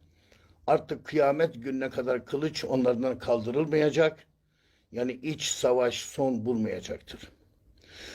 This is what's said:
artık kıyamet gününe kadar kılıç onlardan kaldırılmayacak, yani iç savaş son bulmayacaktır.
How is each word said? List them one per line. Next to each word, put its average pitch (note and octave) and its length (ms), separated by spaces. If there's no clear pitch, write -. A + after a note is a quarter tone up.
artık D3+ 380
kıyamet D3+ 500
gününe C3 360
kadar B2+ 340
kılıç D3+ 400
onlardan B2 540
kaldırılmayacak, D3 1080
yani B2 200
iç C#3+ 300
savaş B2 520
son B2+ 500
bulmayacaktır. A2 760